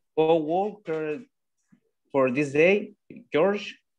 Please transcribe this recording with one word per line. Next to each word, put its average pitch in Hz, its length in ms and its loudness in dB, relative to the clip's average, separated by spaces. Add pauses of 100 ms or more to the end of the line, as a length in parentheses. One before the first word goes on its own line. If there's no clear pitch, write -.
(180)
coworker 160 1040 -2 (920)
for 131 200 2
this 139 200 -2
day, 185 420 2 (380)
George. 196 460 0 (220)